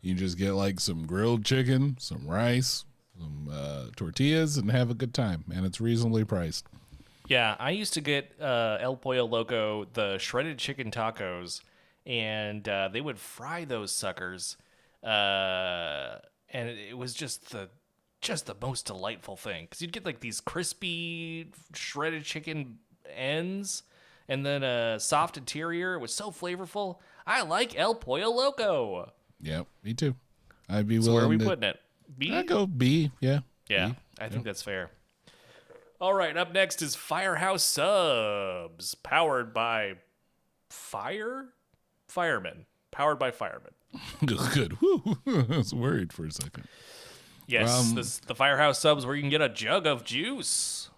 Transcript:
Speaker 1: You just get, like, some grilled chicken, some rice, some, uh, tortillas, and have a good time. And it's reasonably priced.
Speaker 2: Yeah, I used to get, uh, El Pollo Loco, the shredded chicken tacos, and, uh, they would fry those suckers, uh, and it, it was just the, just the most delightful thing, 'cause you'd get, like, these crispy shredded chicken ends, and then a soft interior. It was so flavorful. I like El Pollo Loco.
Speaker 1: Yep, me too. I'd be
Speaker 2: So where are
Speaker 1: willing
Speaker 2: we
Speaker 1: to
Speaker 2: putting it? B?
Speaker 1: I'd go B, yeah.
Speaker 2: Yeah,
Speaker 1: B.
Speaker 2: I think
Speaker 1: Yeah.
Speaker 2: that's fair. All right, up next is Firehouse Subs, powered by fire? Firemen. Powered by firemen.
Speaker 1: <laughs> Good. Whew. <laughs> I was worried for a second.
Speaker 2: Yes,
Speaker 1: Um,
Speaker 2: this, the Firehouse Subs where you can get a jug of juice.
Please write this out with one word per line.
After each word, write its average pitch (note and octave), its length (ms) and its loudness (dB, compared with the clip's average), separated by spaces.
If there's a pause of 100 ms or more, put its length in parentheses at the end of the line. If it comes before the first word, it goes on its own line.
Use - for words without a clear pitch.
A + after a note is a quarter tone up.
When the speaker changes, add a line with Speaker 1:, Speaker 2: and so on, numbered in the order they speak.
Speaker 1:
You F#2 140 0
just F2+ 240 0
get, G2 140 2
like, G2 280 0
some D#2+ 260 -2
grilled G#2+ 380 2
chicken, C3 540 4
some - 280 -8
rice, A#2+ 580 2 (340)
some, D2 340 -8
uh, C#2+ 420 -6
tortillas, D3 640 2
and G#2+ 140 2
have B2 200 4
a A#2+ 40 0
good A#2 200 -4
time. F#2 300 0 (100)
And F#2 100 0
it's F#2 160 -2
reasonably A2+ 440 4
priced. F2 420 -2 (640)
Speaker 2:
Yeah, A#2 320 4
I C3 100 0
used G3+ 240 -2
to D#3+ 60 -2
get, C#3+ 400 -2
uh, A#2 400 2
El B2+ 160 -2
Pollo B2+ 300 0
Loco, A2+ 680 0
the G2+ 260 0
shredded C#3 400 -2
chicken C#3 320 -6
tacos, F#2+ 720 -4 (440)
and, G#2+ 640 -4
uh, G2 200 0
they G#2+ 120 -4
would C#3 200 -8
fry D#3+ 440 -10
those A2+ 280 -6
suckers, F#2 640 -6 (480)
uh, F#2 1120 -2 (340)
and A#2+ 180 -6
it, A#2 100 -10 (120)
it B2+ 80 -12
was B2 160 -8
just - 380 -10
the, G2 180 -10 (500)
just F3+ 260 -4
the G2+ 140 -12
most B2 260 -6
delightful G2 500 -8
thing, E2+ 320 -8
'cause - 120 -16
you'd E3+ 120 -8
get, G#3 120 -10
like, D3+ 160 -6
these A2 200 -8
crispy E3 1120 -8 (220)
shredded D#3 500 -6
chicken D3+ 560 -6 (280)
ends, E3 760 -4 (440)
and C3+ 160 -2
then C#3+ 200 0
a A#2 340 0
soft D#3 380 2
interior. E3+ 580 -4
It E3+ 60 -4
was A#2 140 -6
so G3+ 180 -6
flavorful. F3+ 680 -6 (280)
I B3 160 2
like G3 360 0
El G#3+ 160 4
Pollo E3 360 0
Loco. G3+ 840 0 (280)
Speaker 1:
Yep, D#2 260 -4 (160)
me G#2+ 120 -4
too. C3 200 0 (540)
I'd G#2 180 2
be A2+ 160 4
Speaker 2:
So A2+ 100 6
where A#2 100 8
are A#2 40 6
Speaker 1:
willing A2 140 6
Speaker 2:
we A2 40 4
Speaker 1:
to G#2+ 60 6
Speaker 2:
putting A2+ 140 0
it? - 160 -2 (360)
B? C#3+ 160 -2
Speaker 1:
I'd F4+ 140 0
go G#3 200 4
B, D3 440 4 (100)
yeah. C3+ 200 4 (280)
Speaker 2:
Yeah, G2 200 4
Speaker 1:
B. B2 60 -2 (260)
Speaker 2:
I A2 80 -6
think A2+ 160 -4
Speaker 1:
Yeah. A2 60 -4
Speaker 2:
that's - 120 -8
fair. F#2+ 300 -6 (1080)
All F#3+ 140 2
right, E3 220 2
up E3+ 160 0
next F#3+ 300 2
is E3 120 -2
Firehouse F#3 720 0
Subs, G#2+ 1300 2
powered C3+ 580 2
by A2 420 0 (760)
fire? G#3+ 800 -8 (600)
Firemen. B2+ 580 -2 (260)
Powered C#3+ 260 2
by B2+ 140 0
firemen. - 400 -8 (260)
Speaker 1:
<laughs> - 260 -4
Good. A#2+ 560 0
Whew. D#4 420 4
<laughs> - 40 -6
I D#3+ 300 2
was - 180 0
worried C3+ 380 0
for E2 120 -8
a D#2+ 80 -6
second. - 360 -10 (800)
Speaker 2:
Yes, A#2 200 4 (220)
Speaker 1:
Um, A#2 60 2
Speaker 2:
this, A#2 240 -4
the - 160 -6
Firehouse C#3 420 6
Subs C#3+ 260 4
where C3 120 -2
you C#3+ 60 -2
can C#3+ 80 0
get D3+ 120 4
a C#3 60 4
jug B2+ 380 0
of C3+ 180 2
juice. - 920 -4